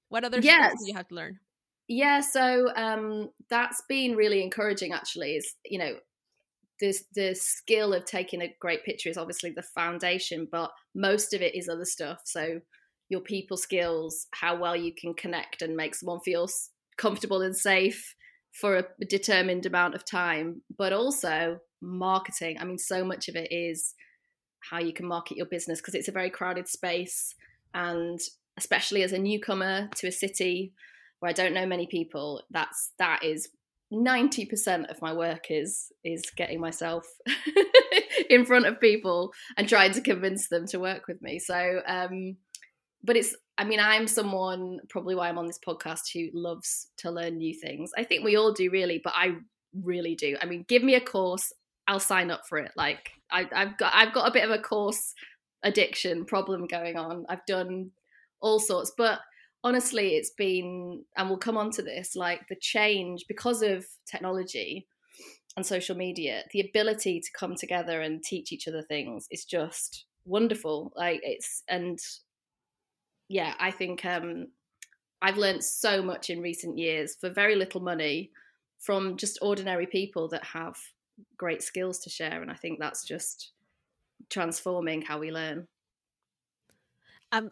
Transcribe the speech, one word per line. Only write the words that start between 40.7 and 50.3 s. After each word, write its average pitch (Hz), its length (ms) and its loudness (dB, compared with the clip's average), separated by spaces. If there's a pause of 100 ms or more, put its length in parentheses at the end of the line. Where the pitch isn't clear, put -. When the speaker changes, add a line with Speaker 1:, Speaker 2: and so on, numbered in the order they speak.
Speaker 2:
work 185 280 -4
with 185 140 -10
me. 165 180 -6
So, 180 460 0
um, 185 520 -4 (640)
but 233 140 6
it's, 233 180 2 (220)
I 196 80 0
mean, 214 140 2
I'm 214 280 6
someone, 185 720 0 (100)
probably 185 260 -2
why 175 140 0
I'm 170 80 -4
on 170 100 -4
this 170 120 -8
podcast, 165 540 -6
who 170 200 -4
loves 170 540 -6 (100)
to 170 140 -6
learn 170 260 -4
new 160 160 -4
things. 151 440 -10
I 226 60 -2
think 196 200 0
we 208 140 6
all 214 160 6
do, 185 180 2
really, 180 320 2
but 175 120 -2
I 175 220 2 (360)
really 175 420 -2
do. 143 260 0